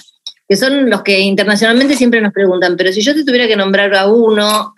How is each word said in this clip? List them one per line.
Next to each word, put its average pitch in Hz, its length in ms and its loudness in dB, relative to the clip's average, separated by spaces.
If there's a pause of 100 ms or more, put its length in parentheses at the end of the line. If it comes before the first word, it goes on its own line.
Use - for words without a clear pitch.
(480)
que 196 80 2
son 269 340 0
los 202 140 -2
que 196 160 0
internacionalmente 208 760 0
siempre 240 260 0
nos 202 120 -2
preguntan, 185 440 0
pero 185 160 0
si 208 80 -2
yo 269 120 0
te 311 120 -2
tuviera 247 220 0
que 214 80 0
nombrar 196 400 0
a 190 120 0
uno, 214 720 0